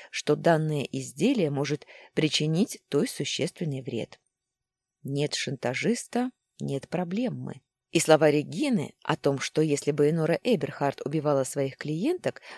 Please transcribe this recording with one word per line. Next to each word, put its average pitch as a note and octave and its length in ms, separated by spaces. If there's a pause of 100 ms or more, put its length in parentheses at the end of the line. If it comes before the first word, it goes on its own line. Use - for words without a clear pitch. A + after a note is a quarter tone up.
(120)
что - 240
данное D#3 480
изделие C#3 640
может C#3+ 380 (260)
причинить D#3 760
той D3+ 180
существенный C#3 760
вред. B2 380 (840)
Нет C#3+ 300
шантажиста, F3 960 (280)
нет C#3 300
проблемы. F3 720 (300)
И E3 100
слова D#3 280
Регины D3+ 760
о D#3 120
том, C#3 240
что - 220
если D3 300
бы D3 180
Энора D#3+ 340
Эберхард C#3+ 640
убивала C#3+ 400
своих C3+ 320
клиенток, E3+ 640 (160)